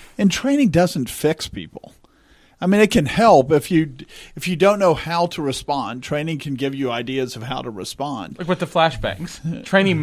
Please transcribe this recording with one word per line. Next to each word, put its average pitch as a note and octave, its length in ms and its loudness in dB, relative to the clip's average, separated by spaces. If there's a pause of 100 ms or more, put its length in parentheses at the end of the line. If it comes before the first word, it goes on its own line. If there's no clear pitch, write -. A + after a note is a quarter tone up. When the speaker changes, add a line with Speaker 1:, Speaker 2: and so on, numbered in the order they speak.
(180)
Speaker 1:
And G3 140 4
training C#4 380 2
doesn't D#3+ 400 2
fix - 400 -2
people. - 440 -14 (680)
I E3+ 60 0
mean, G3+ 120 4
it G#3+ 100 6
can D#3+ 160 2
help D3+ 460 6
if D3 180 2
you, D#3+ 260 0 (420)
if D3+ 100 -8
you F3+ 80 -2
don't G3 240 4
know F3+ 140 4
how E3+ 340 -2
to E3+ 140 -8
respond. B2+ 600 -4
Training D3 380 -4
can C#3 160 -6
give C3+ 180 -4
you C3+ 160 -4
ideas B2 460 -4
of A2+ 80 -12
how B2+ 180 -8
to B2 80 -10
respond. G#2+ 680 -8
Speaker 2:
Like E3+ 80 -8
with F3 120 0
the F3+ 60 -4
flashbangs. D#3+ 1000 -4
Training F#3+ 380 2